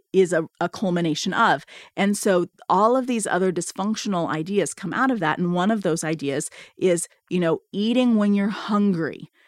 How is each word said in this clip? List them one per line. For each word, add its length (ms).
is 200
a, 160
a 80
culmination 640
of. 320
And 200
so 300
all 280
of 120
these 180
other 260
dysfunctional 760
ideas 460
come 180
out 180
of 80
that. 200
And 140
one 200
of 100
those 220
ideas 460
is, 300
you 120
know, 220
eating 420
when 200
you're 140
hungry. 800